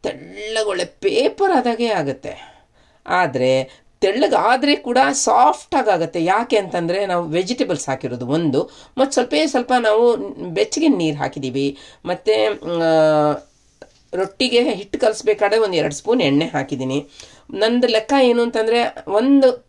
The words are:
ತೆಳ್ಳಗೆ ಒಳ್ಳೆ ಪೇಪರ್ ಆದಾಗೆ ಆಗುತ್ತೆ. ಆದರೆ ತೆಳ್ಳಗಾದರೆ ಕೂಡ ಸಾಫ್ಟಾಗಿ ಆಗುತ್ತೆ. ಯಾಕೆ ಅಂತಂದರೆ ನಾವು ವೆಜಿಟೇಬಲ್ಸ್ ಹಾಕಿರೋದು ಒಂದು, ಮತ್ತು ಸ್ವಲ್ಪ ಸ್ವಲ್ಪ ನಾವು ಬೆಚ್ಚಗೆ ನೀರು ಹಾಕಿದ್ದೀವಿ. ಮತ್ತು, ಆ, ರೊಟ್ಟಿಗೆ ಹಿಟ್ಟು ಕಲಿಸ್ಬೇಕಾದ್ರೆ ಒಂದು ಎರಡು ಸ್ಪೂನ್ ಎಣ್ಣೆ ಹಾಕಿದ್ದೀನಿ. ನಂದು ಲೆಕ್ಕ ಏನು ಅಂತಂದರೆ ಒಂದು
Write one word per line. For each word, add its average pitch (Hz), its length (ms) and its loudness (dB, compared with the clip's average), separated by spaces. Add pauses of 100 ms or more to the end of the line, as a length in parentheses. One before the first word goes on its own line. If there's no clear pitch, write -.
ತೆಳ್ಳಗೆ 208 640 -6
ಒಳ್ಳೆ 180 160 -4
ಪೇಪರ್ 370 640 0
ಆದಾಗೆ 240 360 0
ಆಗುತ್ತೆ. - 760 -6 (440)
ಆದರೆ 131 760 0 (200)
ತೆಳ್ಳಗಾದರೆ 254 760 2
ಕೂಡ 240 220 -2 (140)
ಸಾಫ್ಟಾಗಿ 247 760 2
ಆಗುತ್ತೆ. 170 340 0
ಯಾಕೆ 202 340 0
ಅಂತಂದರೆ 185 480 -2
ನಾವು 175 240 -2
ವೆಜಿಟೇಬಲ್ಸ್ 185 600 -2
ಹಾಕಿರೋದು 123 380 -6
ಒಂದು, 147 420 0 (280)
ಮತ್ತು 277 140 0
ಸ್ವಲ್ಪ 247 220 -2 (120)
ಸ್ವಲ್ಪ 254 340 -2
ನಾವು 226 380 2 (360)
ಬೆಚ್ಚಗೆ 220 340 0
ನೀರು 165 300 0
ಹಾಕಿದ್ದೀವಿ. 139 600 -6 (280)
ಮತ್ತು, 180 280 -2 (480)
ಆ, 165 60 2 (1300)
ರೊಟ್ಟಿಗೆ 240 600 0
ಹಿಟ್ಟು 196 260 -8
ಕಲಿಸ್ಬೇಕಾದ್ರೆ 214 600 0
ಒಂದು 208 140 0
ಎರಡು 147 220 -2
ಸ್ಪೂನ್ 240 260 0
ಎಣ್ಣೆ 147 240 2
ಹಾಕಿದ್ದೀನಿ. 139 640 -6 (460)
ನಂದು 233 340 2
ಲೆಕ್ಕ 220 340 0
ಏನು 240 200 4
ಅಂತಂದರೆ 233 540 0 (120)
ಒಂದು 254 600 4